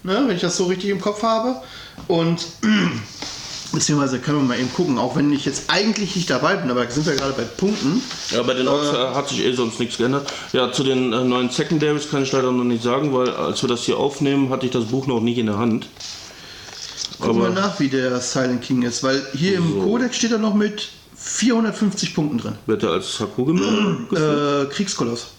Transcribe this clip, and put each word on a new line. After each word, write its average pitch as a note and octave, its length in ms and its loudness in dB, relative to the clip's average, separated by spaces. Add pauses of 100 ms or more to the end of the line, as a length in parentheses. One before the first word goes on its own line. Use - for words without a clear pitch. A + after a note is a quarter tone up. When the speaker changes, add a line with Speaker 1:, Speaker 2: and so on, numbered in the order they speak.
Speaker 1:
ne, G3 240 0
wenn G3+ 100 2
ich F3 60 -4
das F3 160 0
so F#3 80 2
richtig F#3 240 -2
im G3 120 0
Kopf G#3 200 -2
habe. A3+ 360 0 (500)
Und, E3 400 2 (140)
<clears throat> - 1120 -2
beziehungsweise C#3 460 2
können D3 200 0
wir C#3 60 4
mal A#2+ 140 0
eben B2+ 140 -2
gucken, D3+ 240 2
auch A#2+ 180 0
wenn D3 180 4
ich C#3 120 -2
jetzt - 240 -4
eigentlich G3+ 460 0
nicht F3 160 -2
dabei D3 240 2
bin, C#3+ 160 -2
aber B2 140 2
da A#2 40 -8
sind D3+ 160 0
wir E3 100 2
gerade C3+ 180 0
bei B2 100 -2
Punkten. F#3 580 0 (300)
Speaker 2:
Ja, A#2+ 120 2
bei B2+ 120 2
den B2+ 120 2
Orks, D3 200 2
Speaker 1:
Äh, D3 80 2 (160)
Speaker 2:
äh, - 20 -6
hat C#3 160 -2
sich C3 160 -2
eh B2+ 80 4
sonst A#2+ 260 -2
nichts A2+ 180 -2
geändert. C3+ 340 0 (220)
Ja, B2+ 180 2
zu C#3 120 0
den, B2+ 300 2
äh, B2+ 100 0
neuen B2 260 2
Secondaries D3+ 600 0
kann C#3 140 0
ich C3 80 -2
leider B2+ 200 2
noch B2 120 2
nicht A#2+ 180 0
sagen, C3 320 0
weil B2+ 160 2
als D#2 320 -2
wir C3 80 0
das B2 140 0
hier - 140 0
aufnehmen, C#3 520 2
hatte C3 160 -2
ich A#2+ 60 0
das A#2+ 140 0
Buch C3 200 -2
noch A#2+ 160 2
nicht A#2+ 160 2
in A#2+ 100 0
der G#2 120 0
Hand. A#2 280 0 (1300)
Speaker 1:
Guck B2 180 2
mal A#2 100 4
Speaker 2:
Aber - 60 0
Speaker 1:
nach, F#3+ 260 0
wie C#3 100 2
der B2+ 300 0
Silent B2 440 -2
King B2+ 180 0
ist, A#2+ 220 -2
weil C3+ 180 2 (140)
hier F3+ 220 2
im E3 160 2
Speaker 2:
So. G3 80 0
Speaker 1:
Codex A#3 360 2
steht A#3 140 0
er A3 80 2
noch G#3 160 2
mit G#3 340 0 (260)
vierhundertfünfzig - 1000 0
Punkten D3 220 0
drin. G#2+ 160 -4 (120)
Speaker 2:
Wird A2 180 2
er G2+ 80 2
als - 300 -2
Haku B2 240 -2
gemeldet? F#3+ 680 2
Speaker 1:
Äh, D3 640 2
Kriegskoloss. B2 540 -4 (120)